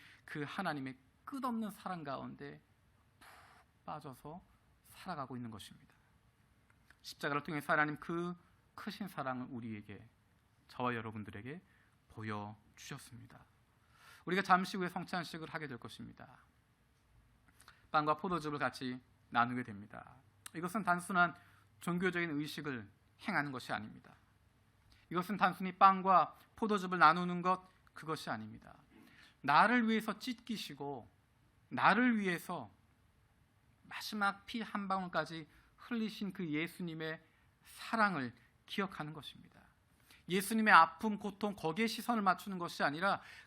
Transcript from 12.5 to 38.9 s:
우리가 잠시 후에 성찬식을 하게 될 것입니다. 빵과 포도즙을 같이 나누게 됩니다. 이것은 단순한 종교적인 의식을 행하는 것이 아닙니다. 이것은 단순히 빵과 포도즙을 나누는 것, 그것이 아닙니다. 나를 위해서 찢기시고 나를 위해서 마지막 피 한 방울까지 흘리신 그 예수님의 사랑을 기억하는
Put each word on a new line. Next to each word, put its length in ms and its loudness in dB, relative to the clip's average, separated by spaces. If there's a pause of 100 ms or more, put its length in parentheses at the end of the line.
우리가 180 0
잠시 340 4
후에 120 -2
성찬식을 640 -8
하게 140 -8
될 120 -8
것입니다. 500 -16 (1600)
빵과 280 4
포도즙을 380 -2
같이 440 -4 (300)
나누게 340 2
됩니다. 500 -14 (400)
이것은 300 -4
단순한 500 2 (460)
종교적인 500 0
의식을 580 -6 (380)
행하는 240 0
것이 220 -8
아닙니다. 420 -8 (960)
이것은 260 -2
단순히 360 2
빵과 640 6 (180)
포도즙을 460 0
나누는 420 6
것, 260 0 (260)
그것이 360 -6
아닙니다. 460 -10 (640)
나를 480 6
위해서 280 0
찢기시고 920 -8 (580)
나를 520 6
위해서 500 -2 (1120)
마지막 640 -4
피 160 -6
한 240 -6
방울까지 640 -4 (340)
흘리신 500 -4
그 160 -6
예수님의 720 -4 (440)
사랑을 680 0 (340)
기억하는 460 -4